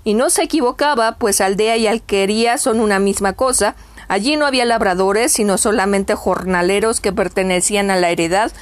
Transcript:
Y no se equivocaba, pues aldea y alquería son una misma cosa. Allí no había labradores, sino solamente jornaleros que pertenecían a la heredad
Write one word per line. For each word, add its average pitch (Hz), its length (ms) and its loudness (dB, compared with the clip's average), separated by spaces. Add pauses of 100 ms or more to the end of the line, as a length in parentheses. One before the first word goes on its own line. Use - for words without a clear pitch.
Y 208 120 0
no 254 160 2
se - 120 0
equivocaba, 262 760 0
pues 202 220 0
aldea 208 360 0
y 226 100 2
alquería 220 720 0
son 226 220 0
una 208 180 2
misma 196 360 0
cosa. 254 420 0 (320)
Allí 214 280 0
no 294 100 0
había 262 180 0
labradores, 214 680 0
sino 208 240 0
solamente 202 580 0
jornaleros 185 840 0
que 202 120 -2
pertenecían 190 800 0
a 190 60 2
la 175 140 2
heredad 175 400 0 (120)